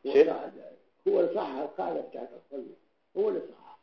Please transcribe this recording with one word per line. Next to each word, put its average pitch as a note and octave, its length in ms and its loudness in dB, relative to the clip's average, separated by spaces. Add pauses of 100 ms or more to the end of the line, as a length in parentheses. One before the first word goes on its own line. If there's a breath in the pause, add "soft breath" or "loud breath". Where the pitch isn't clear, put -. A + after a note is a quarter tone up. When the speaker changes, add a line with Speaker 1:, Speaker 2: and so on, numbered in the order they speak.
Speaker 1:
هو C3+ 60 -4
Speaker 2:
شيخ؟ D3 140 10
Speaker 1:
صح، - 140 -4 (640)
هو E3+ 280 2
صح E3+ 140 -2
القاعدة D3+ 520 -6
بتاعت - 320 -12
الصلي. - 420 -14 (420)
هو G#3+ 120 2
اللي F3 120 -2
صح. - 420 -20